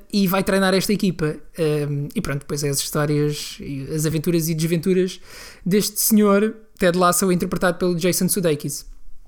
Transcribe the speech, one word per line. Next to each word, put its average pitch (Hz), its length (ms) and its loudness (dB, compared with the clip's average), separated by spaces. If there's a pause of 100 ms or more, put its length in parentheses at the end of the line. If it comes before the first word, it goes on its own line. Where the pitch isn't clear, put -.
(120)
e 196 160 2
vai 190 160 0
treinar 190 300 2
esta 190 180 0
equipa. 170 460 0 (200)
Ahm, 147 560 -2
e 214 60 -4
pronto, 139 200 -4
depois 147 260 -6
é 143 40 0
as 139 100 -2
histórias, 147 840 -2
e 139 340 -8
as 156 100 0
aventuras 165 440 0
e 165 60 -2
desventuras 180 680 0 (440)
deste 202 320 0
senhor, 208 560 4 (240)
Ted 180 200 2
Lasso, 180 340 4
interpretado 180 460 0
pelo 180 180 0
Jason 175 320 2
Sudeikis. 156 580 -2 (420)